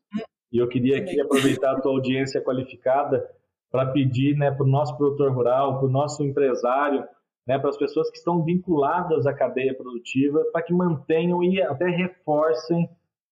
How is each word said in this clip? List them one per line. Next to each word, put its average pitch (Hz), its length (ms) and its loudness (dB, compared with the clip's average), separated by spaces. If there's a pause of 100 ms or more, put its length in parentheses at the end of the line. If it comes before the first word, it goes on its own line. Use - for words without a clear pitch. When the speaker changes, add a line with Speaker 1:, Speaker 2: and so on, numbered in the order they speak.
(160)
Speaker 1:
Hum. 220 80 -4 (300)
Speaker 2:
e 117 40 0
eu 120 120 2
queria 131 280 2
aqui - 140 -4
Speaker 1:
Também. 143 140 0
Speaker 2:
aproveitar 135 480 2
a 135 80 -2
tua 135 100 0
audiência 131 500 -2
qualificada 131 880 -2 (400)
pra 131 220 0
pedir, 135 460 2
né, 143 120 2
pro 135 160 0
nosso 139 300 2
produtor 139 380 2
rural, 127 460 2
pro 135 100 2
nosso 139 340 0
empresário, 135 840 0 (400)
né, 131 140 0
pras 139 180 -2
pessoas 156 320 -2
que - 80 -14
estão 170 280 0
vinculadas 165 840 0
à 131 60 0
cadeia 131 420 -2
produtiva, 131 680 -2 (120)
pra 170 100 -2
que 175 100 -2
mantenham 175 680 0
e 185 180 2
até 147 280 -2
reforcem 170 1000 0 (420)